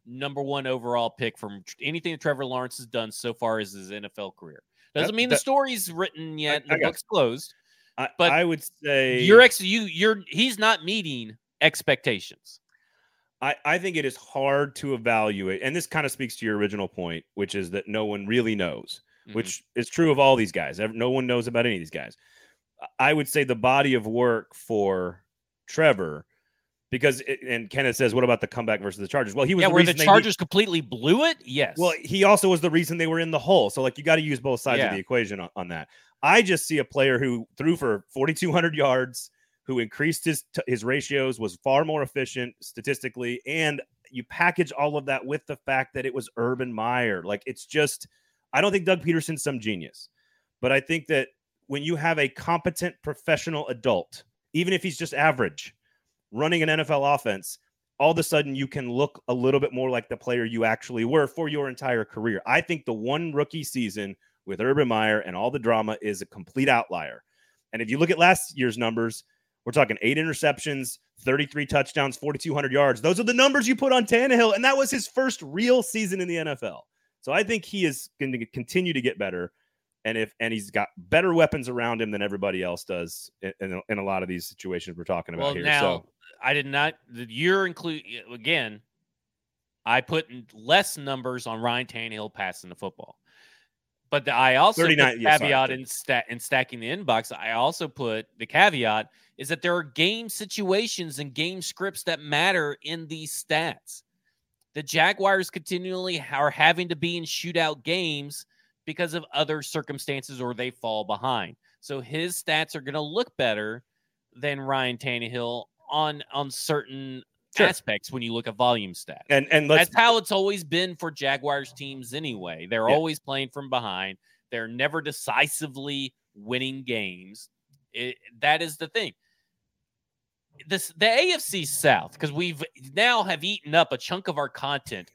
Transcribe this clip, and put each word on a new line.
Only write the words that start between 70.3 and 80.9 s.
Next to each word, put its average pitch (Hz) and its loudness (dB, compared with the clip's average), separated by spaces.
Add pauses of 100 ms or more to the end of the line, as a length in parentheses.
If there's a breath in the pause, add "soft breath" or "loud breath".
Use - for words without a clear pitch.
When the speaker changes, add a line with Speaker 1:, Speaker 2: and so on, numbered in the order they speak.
Speaker 2:
thirty-three 143 -2
touchdowns, 139 0
forty-two 147 -4
hundred 139 -2
yards. 135 4
Those 175 2
are 240 0
the 240 2
numbers 262 4
you 254 2
put 269 2
on 247 4
Tannehill, 233 6
and 226 0
that 269 6
was 269 2
his 254 -4
first 262 0
real 220 4
season 196 -4
in 180 -2
the 170 -2
N 156 -4
F 135 -6
L. 80 -10 (360)
So 131 -4
I 190 4
think 208 -2
he 196 -4
is 143 -2 (100)
gonna 127 -4
continue 175 -2
to 165 -2
get 123 -2
better. 92 -6 (540)
And 113 -2
if, 110 -4
and 113 -2
he's 101 -8
got 101 0